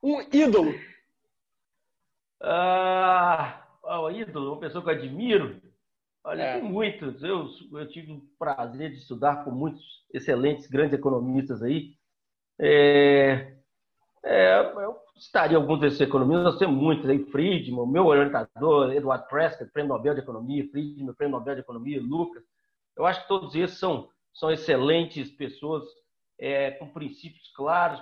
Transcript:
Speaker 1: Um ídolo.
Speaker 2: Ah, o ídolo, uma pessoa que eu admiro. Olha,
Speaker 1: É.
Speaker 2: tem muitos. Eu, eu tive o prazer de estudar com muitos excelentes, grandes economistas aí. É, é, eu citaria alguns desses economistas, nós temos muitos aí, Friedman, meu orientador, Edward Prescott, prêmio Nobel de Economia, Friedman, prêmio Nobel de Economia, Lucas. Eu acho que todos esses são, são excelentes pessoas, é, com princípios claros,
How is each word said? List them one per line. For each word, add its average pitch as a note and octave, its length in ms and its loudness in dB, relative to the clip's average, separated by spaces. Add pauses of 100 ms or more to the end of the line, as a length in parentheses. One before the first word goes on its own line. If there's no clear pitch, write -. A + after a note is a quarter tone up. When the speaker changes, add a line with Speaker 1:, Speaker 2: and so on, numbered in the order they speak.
Speaker 1:
Um C#4+ 200 -2
ídolo. G#3+ 520 4 (1700)
Speaker 2:
Ah, F3+ 1200 2 (220)
o D#3+ 280 -6
ídolo, D#3 420 -8
uma D3+ 60 -12
pessoa E3 240 -10
que E3+ 60 -4
eu D#3 40 0
admiro. D#3 680 -2 (640)
Olha, D#3 200 -8
Speaker 1:
É. C3 160 -4
Speaker 2:
tem - 40 -6
muitos. F3+ 600 -6
Eu, F3 240 -4 (260)
eu D3 140 -12
tive D#3 260 -18
o C#3+ 80 -18 (180)
prazer C3+ 520 -6
de C3 60 -18
estudar C#3+ 460 -2
com C3+ 80 -8
muitos - 640 -8
excelentes, C#3+ 540 0
grandes C#3 300 0
economistas C3 640 -2
aí. D3 340 -4 (640)
É, C#3+ 960 6 (680)
é, F#3+ 360 6
eu - 380 -4 (200)
citaria E3 400 2
alguns D3 220 2
desses C#3+ 220 2
economistas, C#3 420 2
nós E3+ 140 2
temos E3+ 180 2
muitos C#3+ 340 2
aí, C#3 220 2
Friedman, C3+ 560 -2
meu E3 200 2
orientador, C#3+ 840 2
Edward C3 380 -2
Prescott, C#3+ 420 -2
prêmio C#3+ 220 -4
Nobel B2+ 220 -2
de C3+ 60 -6
Economia, C3+ 500 -6
Friedman, C#3+ 420 -8
prêmio C#3+ 240 -4
Nobel B2+ 180 -6
de B2+ 60 -12
Economia, B2 400 -8
Lucas. D#3+ 420 -6 (540)
Eu D3+ 80 -2
acho F3+ 160 0
que - 60 -18
todos F3+ 280 -4
esses F3+ 220 -2
são, E3 320 -4 (240)
são D#3+ 180 -2
excelentes D3+ 800 0
pessoas, D3 520 -8 (560)
é, C#3 320 -2
com - 180 -16
princípios - 680 -16
claros, E3+ 460 0